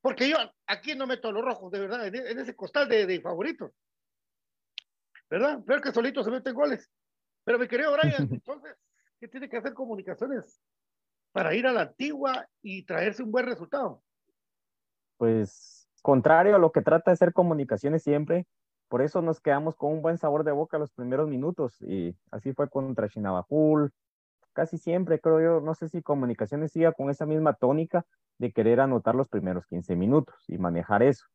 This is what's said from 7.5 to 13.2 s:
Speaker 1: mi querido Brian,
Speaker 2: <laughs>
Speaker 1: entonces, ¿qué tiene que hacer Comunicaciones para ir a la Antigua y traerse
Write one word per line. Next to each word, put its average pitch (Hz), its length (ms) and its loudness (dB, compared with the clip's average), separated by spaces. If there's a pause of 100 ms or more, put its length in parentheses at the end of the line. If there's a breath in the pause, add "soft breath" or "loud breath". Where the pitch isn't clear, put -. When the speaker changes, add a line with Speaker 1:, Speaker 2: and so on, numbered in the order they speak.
Speaker 1:
mi 247 100 -2
querido 285 240 0
Brian, 277 360 2
Speaker 2:
<laughs> - 20 -6
Speaker 1:
entonces, 285 440 -12 (460)
¿qué 233 80 -18
tiene 262 200 -14
que 240 100 -8
hacer 226 160 -8
Comunicaciones 226 840 -10 (720)
para 170 220 -2
ir 240 120 0
a 262 60 2
la 214 100 0
Antigua 269 640 -6 (160)
y 190 220 -12
traerse 190 380 -4